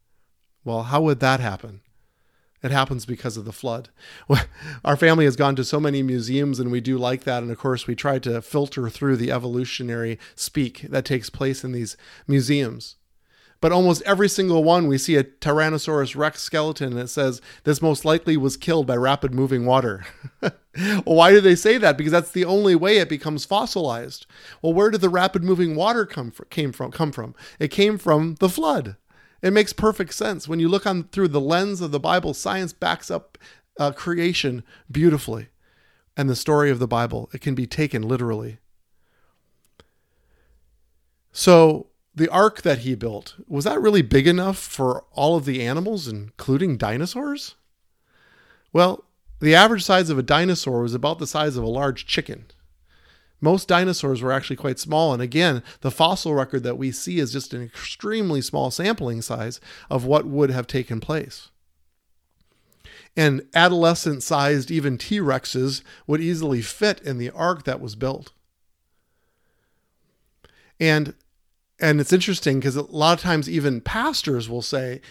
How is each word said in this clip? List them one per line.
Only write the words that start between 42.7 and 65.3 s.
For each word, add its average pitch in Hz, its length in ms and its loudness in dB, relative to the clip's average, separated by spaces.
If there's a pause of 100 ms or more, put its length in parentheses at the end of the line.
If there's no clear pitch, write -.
he 127 160 -4
built, 107 400 -10 (120)
was 143 180 -4
that - 160 0
really 202 220 6
big 135 240 4
enough 180 320 2
for 127 540 -4
all 151 240 2
of 143 80 -2
the 131 180 -4
animals, 165 460 -4
including 131 680 -4
dinosaurs? 180 800 -6 (1160)
Well, 180 320 2 (380)
the 156 140 6
average 208 260 6
size 185 260 4
of 147 100 0
a 127 40 0
dinosaur 147 600 0
was 117 120 -2
about 147 240 -2
the 151 80 -8
size 151 300 -2
of 117 80 -4
a 113 40 -2
large 135 380 -4
chicken. - 400 -6 (920)
Most 175 260 2
dinosaurs 170 560 0
were 127 80 -2
actually 135 240 -4
quite 131 240 -4
small. 156 340 0
And 120 80 -2
again, 131 440 0 (160)
the 135 100 -2
fossil 165 420 -4
record 131 300 -4
that 123 160 -8
we 131 140 -6
see 175 260 -8
is 123 140 -4
just 135 200 -12
an 123 80 -12
extremely 185 800 -6
small 131 300 -6
sampling 151 500 -4
size 113 400 -10 (300)
of 127 140 -2
what 147 220 2
would 143 240 2
have 127 180 -4
taken 120 320 -6
place. - 480 -8 (1700)
And 143 260 2 (100)
adolescent-sized, 165 1200 2
even 143 260 -2
T-Rexes 135 880 -2 (240)